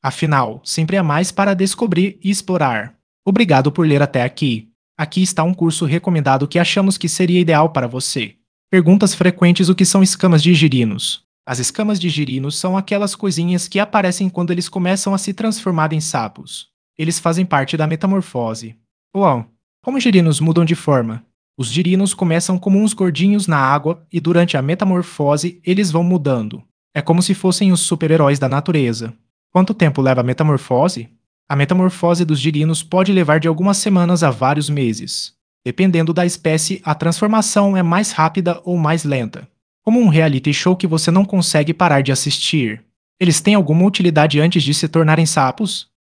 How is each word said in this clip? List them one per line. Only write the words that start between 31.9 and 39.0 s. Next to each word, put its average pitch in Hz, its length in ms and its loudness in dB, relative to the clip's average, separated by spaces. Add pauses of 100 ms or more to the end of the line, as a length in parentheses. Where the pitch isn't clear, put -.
dos 156 160 0
girinos 156 420 -2
pode 185 300 0
levar 160 260 2
de 160 100 0
algumas 180 280 0
semanas 180 480 2
a 143 80 2
vários 135 380 -2
meses. 117 640 -4 (320)
Dependendo 165 480 0
da 175 120 0
espécie, 165 600 -4
a 151 100 -2
transformação 202 800 0
é 185 80 2
mais 175 280 0
rápida 165 520 -2
ou 180 140 -2
mais 156 260 0